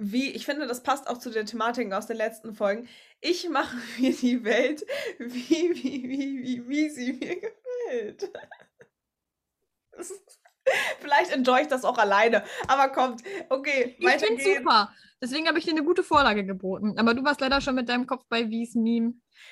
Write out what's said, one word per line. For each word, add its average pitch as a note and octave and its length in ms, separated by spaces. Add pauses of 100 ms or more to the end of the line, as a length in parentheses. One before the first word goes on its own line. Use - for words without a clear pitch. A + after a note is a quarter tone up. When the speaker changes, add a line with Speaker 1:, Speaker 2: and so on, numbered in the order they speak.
Speaker 1:
Wie, A#3+ 280
ich - 160
finde, D4 200
das A#3+ 160
passt C#4 260
auch B3 100
zu B3 120
den A3 160
Thematiken A3+ 460
aus G#3 140
den A#3 100
letzten A3 380
Folgen. G#3+ 340 (320)
"Ich F4+ 280
mache D4 280 (120)
<laughs> - 100
mir B3+ 160
die A#3+ 300
Welt, B3+ 400 (340)
wie, C4 560
wie, B3+ 340
wie, C4+ 340
wie, B3 260
wie D4+ 220
sie B3+ 240
mir - 260
gefällt." G#4 960
<laughs> - 60 (1500)
Das - 180
ist, - 300 (600)
vielleicht D4+ 320
enjoy B3+ 300
ich D4+ 60
das B3+ 160
auch A#3+ 140
alleine. G#3+ 460 (240)
Aber C4+ 220
kommt, B3+ 320 (260)
okay, C4+ 500
Speaker 2:
Ich E4+ 80
Speaker 1:
weiter D4+ 120
Speaker 2:
find's G#4 260
Speaker 1:
geht's. - 0
Speaker 2:
super. B3+ 480 (300)
Deswegen C#4 260
hab D4+ 80
ich D#4+ 80
dir E4+ 80
eine D#4 120
gute F4 180
Vorlage A#3+ 420
geboten. F#3+ 540
Aber A3+ 160
du C4 100
warst C#4+ 160
leider C4+ 200
schon C#4 140
mit B3+ 140
deinem B3 180
Kopf B3+ 220
bei A#3 220
Wies A3+ 240
Meme, A#3 400 (380)